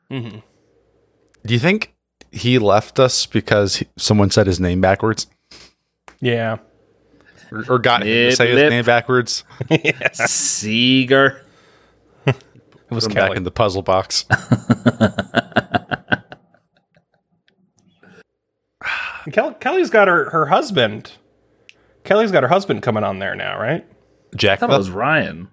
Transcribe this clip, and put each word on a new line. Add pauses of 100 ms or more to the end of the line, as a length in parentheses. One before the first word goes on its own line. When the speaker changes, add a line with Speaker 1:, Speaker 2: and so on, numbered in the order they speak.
(120)
Speaker 1:
Mm-hmm. (1040)
Speaker 2:
Do
you
think (360)
he
left
us
because
he, (100)
someone
said
his
name
backwards? (920)
Speaker 1:
Yeah. (960)
Speaker 2:
Or,
or
got
him
to (140)
Speaker 3:
Nip,
Speaker 2:
say
his
Speaker 3:
nip.
Speaker 2:
name
backwards? (140)
Speaker 1:
<laughs>
Yes.
Speaker 3:
Seeger. (840)
Speaker 1:
It (540)
was
Speaker 2:
Put
him
Speaker 1:
Kelly.
Speaker 2:
back
in
the
puzzle
box.
<laughs> (4000)
Speaker 1:
Kel-,
Kelly's
got
her,
her
husband. (880)
Kelly's
got
her
husband
coming
on
there
now,
right? (500)
Speaker 2:
Jack
Speaker 3:
I
thought
it
was
Ryan.